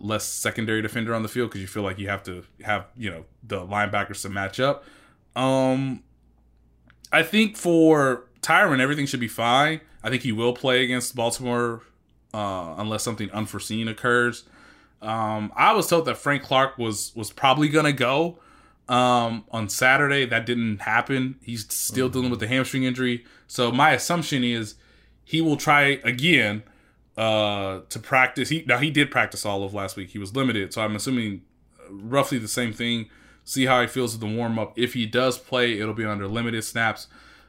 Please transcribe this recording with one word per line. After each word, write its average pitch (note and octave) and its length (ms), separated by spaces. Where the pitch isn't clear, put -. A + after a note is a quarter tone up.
less G#2 240
secondary A2 580
defender A2+ 320
on A2+ 80
the G#2+ 60
field A#2+ 220
'cause G2 100
you F#2+ 60
feel G#2+ 160
like F#2+ 160
you G2 100
have G2 160
to F2+ 200
have, G2+ 240
you A2 140
know, E2 140
the G#2 240
linebackers G2+ 560
to G2 60
match G2 320
up. C#3 240
Um, C3 680
I - 100
think G#3+ 340
for D#3+ 720
Tyron, E3 400
everything C#3+ 260
should C3+ 140
be A#2 80
fine. C3+ 520
I A2 60
think B2 140
he B2 100
will A#2 200
play B2+ 320
against B2 300
Baltimore, A#2+ 680
uh, F#2+ 460
unless G#2+ 240
something G#2+ 300
unforeseen A2 560
occurs. A#2+ 560
Um, G#2+ 520
I E3+ 180
was G3 160
told E3+ 180
that A#2+ 100
Frank C#3+ 260
Clark C3+ 360
was, A2 360
was A2+ 160
probably C#3+ 380
gonna D3 240
go, C#3 460
um, A#2+ 600
on A2 180
Saturday. C#3 560
That A2+ 220
didn't A2+ 360
happen. C3 600
He's A#2 320
still - 340
dealing B2+ 220
with A#2 100
the A2 60
hamstring C3 380
injury. B2 400
So A#2+ 240
my D3 180
assumption C#3+ 540
is A#2 320
he D#3+ 160
will D#3 160
try C#3+ 480
again, A#2+ 580
uh, G#2 720
to - 100
practice. B2+ 500
He, D#3+ 180
now, A#2+ 120
he D3+ 120
did D3 200
practice A2 340
all G2+ 200
of G2 100
last G2 220
week. F#2+ 140
He - 80
was G2 180
limited. A2 360
So A2+ 100
I'm G#2+ 140
assuming A2 460
roughly A#2+ 480
the A2 100
same A#2+ 240
thing. A#2 380
See C3+ 240
how B2+ 140
he A#2+ 60
feels A#2+ 260
with A2+ 80
the A2 160
warm-up. A2+ 400
If B2 180
he A#2 120
does B2 320
play, A#2+ 400
it'll G#2+ 160
be A2+ 100
under G#2 220
limited A2+ 360
snaps. A2+ 440